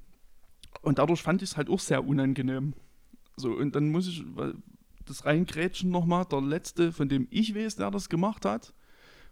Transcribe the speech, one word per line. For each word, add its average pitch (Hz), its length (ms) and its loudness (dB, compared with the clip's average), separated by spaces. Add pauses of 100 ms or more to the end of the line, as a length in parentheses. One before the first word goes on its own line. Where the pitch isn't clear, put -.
(800)
und 139 180 2
dadurch 156 220 4
fand 175 200 0
ich's 190 140 -8
halt 147 140 -2
auch 190 100 2
sehr 139 260 2
unangenehm. 135 680 0 (640)
So, 131 180 -2
und 143 200 0
dann 147 160 4
muss 180 180 0
ich, 170 140 -8 (120)
weil - 200 -4 (500)
das - 180 -14
reingrätschen 170 680 0
nochmal, 175 360 2
der 139 160 0
letzte, 165 500 0
von 151 160 0
dem 135 220 2
ich 220 260 2
weiß, 214 220 -4
der 196 140 -2
das 196 180 -4
gemacht 190 340 0
hat, 208 300 -4 (580)